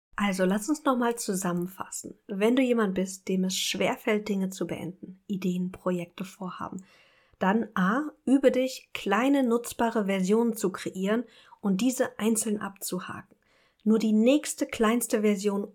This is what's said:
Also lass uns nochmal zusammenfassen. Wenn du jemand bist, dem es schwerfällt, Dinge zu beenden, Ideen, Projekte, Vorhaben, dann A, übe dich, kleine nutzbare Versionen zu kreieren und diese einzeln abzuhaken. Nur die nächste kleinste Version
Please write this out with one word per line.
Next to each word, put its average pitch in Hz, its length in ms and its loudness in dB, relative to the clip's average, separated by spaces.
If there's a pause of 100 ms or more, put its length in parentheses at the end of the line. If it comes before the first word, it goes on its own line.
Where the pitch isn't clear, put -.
(160)
Also 196 280 0
lass 208 240 0
uns 302 160 -2
nochmal 240 320 2
zusammenfassen. 185 1120 -4
Wenn 214 300 2
du 269 60 4
jemand 233 320 2
bist, 190 340 -4
dem 185 160 2
es 185 120 -2
schwerfällt, 214 720 -2
Dinge 190 220 -2
zu 180 160 -6
beenden, 175 600 -10
Ideen, 185 440 -2
Projekte, 180 540 -6
Vorhaben, - 600 -12 (540)
dann 208 360 2
A, 226 360 0 (140)
übe 262 260 6
dich, 262 420 -4
kleine 262 520 2
nutzbare 226 640 0
Versionen 208 500 2
zu 196 140 -2
kreieren 190 540 -2 (360)
und 196 200 0
diese 254 380 0
einzeln 214 420 0
abzuhaken. - 760 -10 (480)
Nur 214 140 4
die 220 140 2
nächste 269 540 4
kleinste 233 560 0
Version 202 520 0